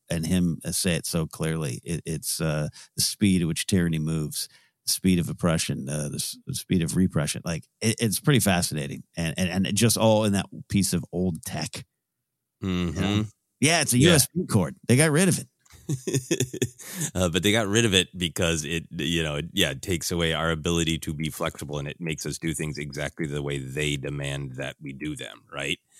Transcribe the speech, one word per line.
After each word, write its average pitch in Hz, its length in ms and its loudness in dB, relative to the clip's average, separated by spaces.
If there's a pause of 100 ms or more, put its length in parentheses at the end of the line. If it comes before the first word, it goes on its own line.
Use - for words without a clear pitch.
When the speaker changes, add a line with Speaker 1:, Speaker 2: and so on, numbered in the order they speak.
Speaker 1:
and 82 160 -2
him, 87 380 2
uh, 85 80 -6
say 90 220 0
it 76 120 -2
so 80 220 0
clearly, 80 560 -4
it, 78 220 -6
it's, - 340 -6
uh, 76 300 0 (260)
the - 60 -2
speed 95 400 2
at 82 60 0
which 80 180 -2
tyranny 85 320 2
moves, 78 500 -2 (380)
the - 60 -2
speed 92 260 2
of 82 100 0
oppression, 76 640 -2
uh, 73 200 -4
the, 69 80 -10
s-, - 280 -8
the 131 80 -6
speed 87 300 0
of 80 120 -2
repression. 85 480 0
Like, 85 200 -4 (180)
it, 110 180 0
it's - 200 0
pretty 139 220 4
fascinating. 76 600 0 (160)
And, 82 200 -2
and, 90 120 2
and 92 160 0
it - 80 -2
just 107 240 4
all 110 280 6
in 101 80 2
that 95 120 2 (240)
piece 98 240 2
of 85 180 0
old 87 320 -2
tech. - 400 -8 (800)
Speaker 2:
Mm-hmm. 90 320 -2
Speaker 1:
You 80 60 -2
know? 101 240 2 (340)
Yeah, 160 220 4
it's 127 120 0
a 123 40 4
Speaker 2:
Yeah. 156 120 8
Speaker 1:
U 180 60 8
S 135 200 4
B 175 100 -2
cord. 82 300 2 (120)
They 117 100 6
got 156 120 6
rid 170 200 4
of - 100 2
it. - 80 -12 (400)
Speaker 2:
<laughs> 139 800 -2 (480)
Uh, 92 140 4
but 85 120 2
they 104 100 4
got 110 160 2
rid 113 180 4
of 98 80 4
it 92 140 6 (100)
because 82 480 0
it, 80 260 -2
you 82 320 0
know, 73 120 -2
it, 76 180 -4
yeah, 85 180 2
it 67 100 -8
takes 90 300 -4
away 82 220 0
our 80 180 0
ability 82 480 0
to 80 140 -6
be 78 160 -4
flexible, 73 500 -6
and 71 80 -8
it 73 120 -12
makes 80 260 -6
us 73 120 -6
do 82 160 -4
things 76 240 -6
exactly 73 480 -6
the 71 160 -4
way 71 160 -4
they 71 380 -4
demand 69 580 -6
that 67 280 -10
we 69 120 -12
do 73 220 -8
them, 60 260 -14 (100)
right? 73 280 -6 (200)